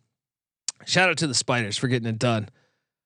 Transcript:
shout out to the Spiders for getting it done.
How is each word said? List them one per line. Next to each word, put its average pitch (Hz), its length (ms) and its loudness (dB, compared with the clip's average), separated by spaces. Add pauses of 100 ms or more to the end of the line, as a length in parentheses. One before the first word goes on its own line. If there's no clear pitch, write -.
(840)
shout 185 240 4
out 156 80 -2
to 156 100 0
the 127 60 -2
Spiders 117 440 -2
for 131 100 -2
getting 120 200 0
it 110 120 -4
done. 110 300 0 (560)